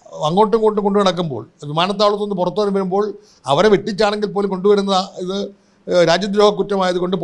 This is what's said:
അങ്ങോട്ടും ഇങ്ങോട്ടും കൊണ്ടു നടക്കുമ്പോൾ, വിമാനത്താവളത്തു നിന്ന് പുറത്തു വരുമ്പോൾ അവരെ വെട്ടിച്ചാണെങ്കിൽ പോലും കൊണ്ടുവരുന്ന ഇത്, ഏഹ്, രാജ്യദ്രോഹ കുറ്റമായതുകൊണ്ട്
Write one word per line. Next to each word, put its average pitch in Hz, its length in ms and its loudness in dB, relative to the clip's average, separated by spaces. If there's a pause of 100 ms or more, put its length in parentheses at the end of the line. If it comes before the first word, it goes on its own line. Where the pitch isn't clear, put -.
(280)
അങ്ങോട്ടും 202 320 2
ഇങ്ങോട്ടും 208 260 0
കൊണ്ടു 202 180 0
നടക്കുമ്പോൾ, 170 400 -2 (280)
വിമാനത്താവളത്തു 202 540 0
നിന്ന് 202 160 -6
പുറത്തു 180 200 -2
വരുമ്പോൾ 196 420 -2 (480)
അവരെ 175 240 4
വെട്ടിച്ചാണെങ്കിൽ 208 600 -2
പോലും 202 180 -2
കൊണ്ടുവരുന്ന 196 400 2 (320)
ഇത്, 190 120 -6 (540)
ഏഹ്, 180 180 4
രാജ്യദ്രോഹ 202 400 4 (120)
കുറ്റമായതുകൊണ്ട് 185 640 -2